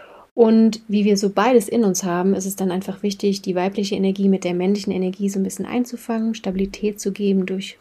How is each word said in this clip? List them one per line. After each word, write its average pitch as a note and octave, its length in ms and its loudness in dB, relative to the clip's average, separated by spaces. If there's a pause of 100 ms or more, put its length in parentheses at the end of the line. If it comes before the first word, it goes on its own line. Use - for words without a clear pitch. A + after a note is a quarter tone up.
(340)
Und A3 540 4
wie G3+ 160 2
wir G3+ 120 4
so G3+ 140 0
beides A#3 380 4
in A#3 160 2
uns F#3 200 0
haben, F3+ 300 0
ist F#3+ 120 -6
es F#3+ 100 -6
dann F#3+ 140 -2
einfach F#3+ 320 -6
wichtig, G3+ 400 -2
die F#3 120 -4
weibliche G3 400 -2
Energie G3 340 2
mit F#3+ 160 2
der F3 100 -2
männlichen G3 380 0
Energie F#3 360 -2
so G3 100 -4
ein G3 40 0
bisschen F#3+ 240 -6
einzufangen, A3+ 680 -4
Stabilität G3 640 -4
zu G3 120 -4
geben G3 340 0
durch F#3+ 340 -8